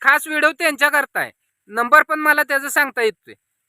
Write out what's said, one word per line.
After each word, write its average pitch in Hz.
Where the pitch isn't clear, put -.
खास 285
व्हिडिओ 302
त्यांच्या 294
करताय. 240
नंबर 240
पण 311
मला 302
त्याचं 277
सांगता 277
येतोय. 202